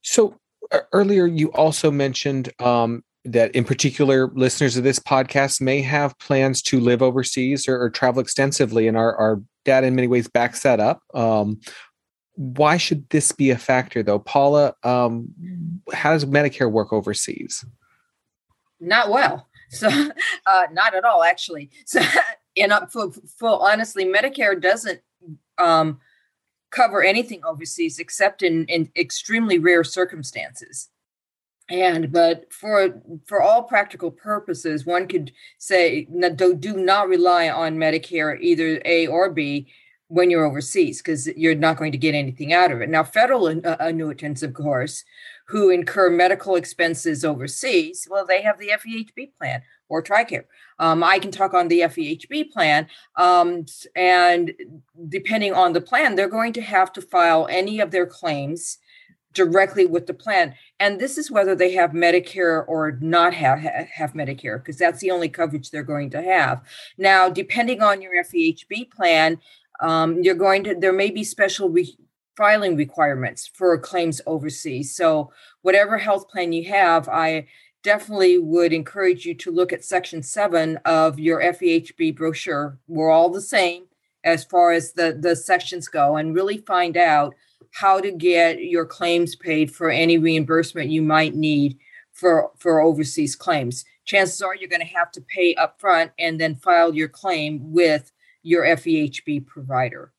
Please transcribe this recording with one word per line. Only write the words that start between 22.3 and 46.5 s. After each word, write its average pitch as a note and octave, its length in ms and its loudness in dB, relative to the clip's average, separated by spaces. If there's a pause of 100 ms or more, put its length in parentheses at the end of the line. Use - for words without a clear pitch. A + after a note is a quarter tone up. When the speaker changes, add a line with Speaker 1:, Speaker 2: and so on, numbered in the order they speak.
Speaker 2:
and, D4+ 140 2
uh, D#4 140 2
for, G#3 260 -8 (260)
for G#3 320 2
honestly, G#3+ 360 -2
Medicare G#3 540 0
doesn't, G3+ 420 -2 (560)
um, D#3+ 420 2 (720)
cover G#3 300 2
anything G3+ 440 0
overseas D#3+ 520 -6
except G3 460 -2
in, E3 240 2
in E3 280 -4
extremely G3+ 640 -2
rare E3+ 260 4
circumstances. D3 1040 -8 (800)
And, F3 440 0
but E3 420 2
for, G3+ 480 0 (240)
for G3+ 160 -2
all A3+ 220 4
practical G3+ 480 -2
purposes, E3+ 760 -6
one F3+ 220 -2
could E3 240 -4 (260)
say, E3+ 560 0
n-, F3 220 0
do, F3+ 180 2
do F#3+ 240 -6
not F#3+ 300 2
rely F3 420 2
on D#3 280 -4
Medicare, D#3+ 600 -2
either D#3+ 460 0
A E3 220 2
or F3 240 0
B, C#3+ 360 -4 (420)
when F3 220 2
you're D#3+ 140 2
overseas, D3 580 -2
'cause D3 240 -6 (100)
you're D#3+ 160 2
not D#3 240 0
going D#3 140 -4
to C#3 60 -6
get D3 180 -2
anything C#3+ 360 -6
out F3 200 4
of A#2 100 -6
it. A2 80 -6
Now, D#3+ 140 2
federal A3+ 440 2
an-, D#3+ 180 -4
uh, E3 140 -2
annuitants, D3+ 640 -6
of C#3+ 120 -8
course, C#3+ 500 -6 (440)
who G#3 220 2
incur F3+ 400 2
medical F#3 460 2